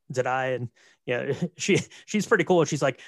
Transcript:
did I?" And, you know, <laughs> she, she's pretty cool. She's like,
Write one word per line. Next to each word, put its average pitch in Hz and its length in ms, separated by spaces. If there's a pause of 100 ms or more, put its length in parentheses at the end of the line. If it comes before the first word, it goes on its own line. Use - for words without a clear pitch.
(120)
did 127 140
I?" 131 220
And, 123 200 (380)
you 123 100
know, 131 160 (120)
<laughs> - 120
she, 185 220 (280)
she's 208 200
pretty 185 180
cool. 170 200
She's 143 180
like, 139 260